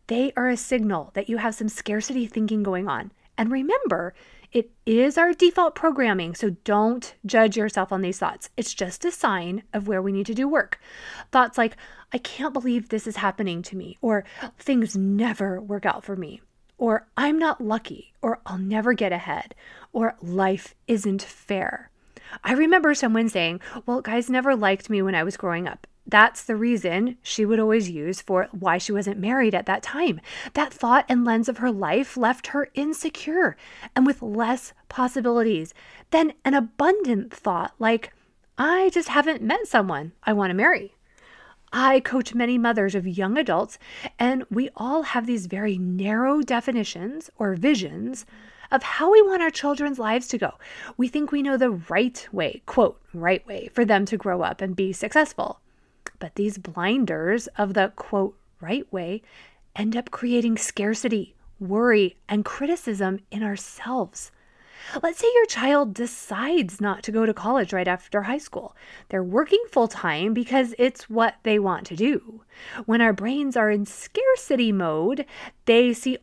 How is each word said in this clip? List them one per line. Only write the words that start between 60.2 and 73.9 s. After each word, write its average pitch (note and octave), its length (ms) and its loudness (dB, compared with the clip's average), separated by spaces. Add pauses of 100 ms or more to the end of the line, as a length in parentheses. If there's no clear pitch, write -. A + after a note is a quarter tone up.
scarcity, G#3+ 800 -2 (240)
worry, G#3 580 2 (120)
and G#3 160 0
criticism G3+ 760 -4 (100)
in G#3 120 -6
ourselves. G#3+ 880 -8 (720)
Let's E4 160 -2
say A#4 160 0
your A#4 120 6
child C4+ 460 2
decides A#3 880 -2
not G3+ 240 -2
to G#3+ 80 -6
go A3+ 140 2
to G#3+ 80 2
college G#3+ 380 0
right F3+ 160 -2
after F#3 340 -2
high A#3+ 160 -4
school. - 380 -12 (320)
They're F#3+ 160 -2
working D4+ 460 2
full-time G3+ 640 0
because A#3+ 440 0
it's B3 320 0
what A3+ 320 2
they G#3+ 160 2
want F#3+ 280 0
to E3 100 -10
do. A3+ 460 0 (440)
When A3+ 140 4
our A3+ 120 6
brains C4 440 -2
are G#3+ 140 4
in G3+ 140 0
scarcity D#4 880 0